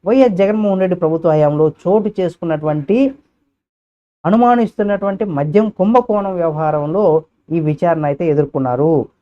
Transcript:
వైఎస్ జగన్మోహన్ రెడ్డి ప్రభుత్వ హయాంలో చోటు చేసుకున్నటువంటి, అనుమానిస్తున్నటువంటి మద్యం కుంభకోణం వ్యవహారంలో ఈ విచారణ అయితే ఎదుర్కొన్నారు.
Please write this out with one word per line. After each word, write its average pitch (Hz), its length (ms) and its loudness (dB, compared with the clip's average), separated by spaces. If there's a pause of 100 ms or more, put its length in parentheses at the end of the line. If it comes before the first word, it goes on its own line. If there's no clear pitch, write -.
వైఎస్ 247 340 4
జగన్మోహన్ 202 400 0
రెడ్డి 185 160 0
ప్రభుత్వ 160 340 0
హయాంలో 151 360 2 (160)
చోటు 208 280 0 (100)
చేసుకున్నటువంటి, 165 920 -2 (1080)
అనుమానిస్తున్నటువంటి 214 1000 0
మద్యం 160 440 0
కుంభకోణం 208 680 0
వ్యవహారంలో 156 880 0 (300)
ఈ 165 80 -2
విచారణ 156 440 -2
అయితే 143 220 -2
ఎదుర్కొన్నారు. 143 800 0 (160)